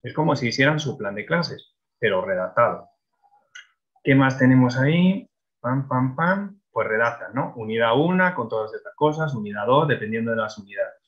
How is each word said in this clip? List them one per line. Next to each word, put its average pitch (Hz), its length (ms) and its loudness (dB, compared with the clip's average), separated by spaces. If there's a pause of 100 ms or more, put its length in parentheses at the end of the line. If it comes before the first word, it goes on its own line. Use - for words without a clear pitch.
Es 123 100 -12
como - 220 0
si 123 120 -4
hicieran 139 320 2
su 143 180 -6
plan 101 180 -8
de 104 100 -10
clases, - 500 -6 (220)
pero 98 280 -2
redactado. 92 640 -2 (1120)
¿Qué 143 100 4
más 135 240 4
tenemos 127 400 6
ahí? 175 520 2 (300)
Pam, 131 280 -4
pam, 131 280 -2
pam. 190 440 -2 (100)
Pues 110 200 -2
redactan, 110 440 -2
¿no? 156 220 -4
Unidad 113 420 0
una, 180 380 2
con 117 140 -6
todas 110 240 -4
estas - 220 -16
cosas, 151 380 0
unidad 104 320 -6
dos, 143 220 4
dependiendo 113 440 -4
de 113 60 -2
las 107 200 -6
unidades. 98 500 -8